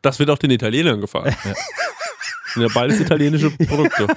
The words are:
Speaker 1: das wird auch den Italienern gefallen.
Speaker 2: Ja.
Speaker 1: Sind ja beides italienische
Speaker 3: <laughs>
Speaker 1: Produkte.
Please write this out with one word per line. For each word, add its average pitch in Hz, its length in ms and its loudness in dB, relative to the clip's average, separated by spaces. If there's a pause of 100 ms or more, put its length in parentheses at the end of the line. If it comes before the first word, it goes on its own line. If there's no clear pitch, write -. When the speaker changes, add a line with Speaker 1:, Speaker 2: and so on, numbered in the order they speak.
Speaker 1:
das 135 180 2
wird 143 120 2
auch 147 80 4
den 147 120 2
Italienern 123 500 2
gefallen. - 340 -2 (100)
Speaker 2:
Ja. 101 100 -4 (1000)
Speaker 1:
Sind 117 80 0
ja 117 120 2
beides 127 260 2
italienische 151 500 2
Speaker 3:
<laughs> 151 180 -2
Speaker 1:
Produkte. 147 380 0 (100)